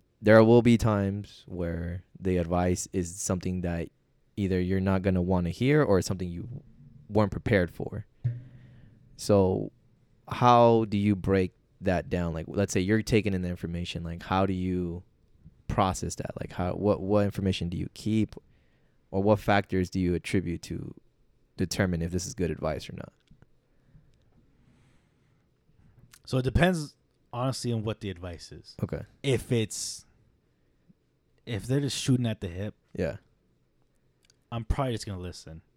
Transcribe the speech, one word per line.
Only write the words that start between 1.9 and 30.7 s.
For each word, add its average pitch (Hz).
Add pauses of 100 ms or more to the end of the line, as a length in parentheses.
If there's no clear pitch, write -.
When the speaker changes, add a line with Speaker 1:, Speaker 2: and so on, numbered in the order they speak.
Speaker 1:
the 92
advice 87
is 87
something 92
that 85 (480)
either 95
you're 92
not 95
gonna 92
wanna 87
hear 143
or 101
something 92
you 85 (600)
weren't 104
prepared 92
for. - (1120)
So 98 (560)
how 120
do 104
you 101
break 95 (280)
that 90
down? 87
Like, 80
let's 98
say 95
you're 107
taking 104
in 90
the 90
information, 87
like, 85
how 95
do 95
you 90 (640)
process 92
that? - (100)
Like, -
how, 90
what, 92
what 101
information 95
do 85
you -
keep, 107 (760)
or 98
what 104
factors 95
do 95
you 87
attribute 87
to - (640)
determine 90
if 85
this 90
is -
good 85
advice 78
or -
not? - (3000)
Speaker 2:
So -
it 127
depends, 147 (360)
honestly, 123
on 113
what 107
the 104
advice 87
is. -
Speaker 1:
Okay. - (200)
Speaker 2:
If 127
it's, - (1400)